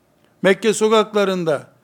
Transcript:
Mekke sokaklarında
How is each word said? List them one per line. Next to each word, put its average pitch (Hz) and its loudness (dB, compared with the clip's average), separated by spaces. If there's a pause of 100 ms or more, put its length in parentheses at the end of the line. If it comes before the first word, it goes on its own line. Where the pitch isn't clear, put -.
(420)
Mekke 196 0
sokaklarında 202 -2 (160)